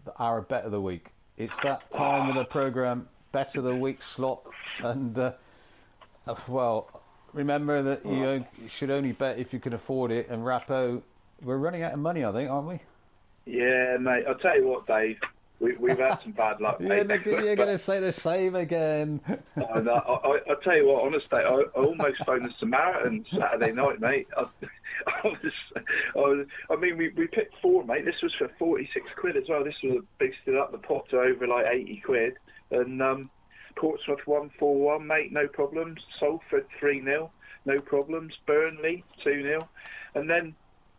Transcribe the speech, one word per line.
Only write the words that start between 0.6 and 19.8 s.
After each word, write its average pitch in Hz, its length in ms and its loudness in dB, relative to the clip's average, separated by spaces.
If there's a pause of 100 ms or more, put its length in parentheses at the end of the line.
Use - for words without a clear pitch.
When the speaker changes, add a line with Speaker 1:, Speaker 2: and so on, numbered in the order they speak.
Speaker 1:
of 110 60 -6
the 104 80 -2
Week. 92 280 -6 (300)
It's - 240 -8
that - 300 -4
time 139 380 0
of 131 60 0
the 127 100 0
programme, 127 640 -2 (240)
Bet 135 240 -4
of 135 80 -4
the 127 120 0
Week 131 280 -4
slot, - 400 -4 (400)
and, 120 340 -2
uh, 127 140 0 (960)
uh, 120 80 -6 (120)
well, 120 540 -2 (320)
remember 147 480 0
that 135 240 -2
you 135 220 0
o-, 135 180 -2 (160)
you 113 60 -16
should 135 240 -6
only 139 220 0
bet 127 260 -2
if 123 140 -6
you 120 60 -6
can 120 140 -6
afford 123 380 -2
it, 117 180 -2
and 117 140 -6
Rappo, 127 580 -2 (400)
we're 127 160 -4
running 165 240 -2
out 165 120 -4
of 147 60 -4
money, 160 240 -2
I 104 80 0
think, 127 200 -2
aren't 143 160 -4
we? 175 120 -10 (680)
Speaker 2:
Yeah, 127 520 2
mate. 127 280 2
I'll 131 80 0
tell - 200 2
you 131 120 6
what, 127 180 -2
Dave. 110 320 2 (440)
We, 120 140 0
we've 123 240 2
had 131 240 4
some 110 80 -12
bad 107 300 0
luck, 107 160 0
Speaker 1:
<laughs> - 20 -14
Yeah, 180 80 -2 (160)
Speaker 2:
mate. 202 40 0
Speaker 1:
look, 202 180 0
you're 208 160 2 (160)
Speaker 2:
But 202 80 6
Speaker 1:
gonna 202 120 0
say 196 220 0
the 185 140 0
same 185 420 0
again. 156 680 0
<laughs> - 140 -4 (180)
Speaker 2:
Oh, 113 240 0